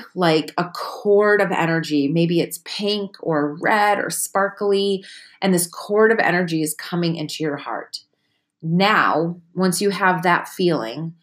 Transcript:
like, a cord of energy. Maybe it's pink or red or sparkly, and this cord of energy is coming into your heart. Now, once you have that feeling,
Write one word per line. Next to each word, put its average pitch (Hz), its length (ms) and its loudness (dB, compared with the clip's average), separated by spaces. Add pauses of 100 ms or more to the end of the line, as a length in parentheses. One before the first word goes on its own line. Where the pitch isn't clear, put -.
(140)
like, 160 460 2
a 170 100 -4
cord 208 720 2
of 185 100 0
energy. 165 560 0
Maybe 170 320 2
it's - 260 -4
pink 202 540 -4
or 147 400 -2
red 208 380 2
or - 140 -6
sparkly, 196 920 0 (380)
and 190 100 2
this 170 140 2
cord 214 460 2
of 220 80 2
energy 165 420 0
is 156 140 -4
coming 170 400 -2
into 151 280 -6
your 143 140 -4
heart. - 440 -10 (600)
Now, 170 760 2 (160)
once 185 260 0
you 202 80 0
have 185 320 2
that 175 260 2
feeling, 156 760 -2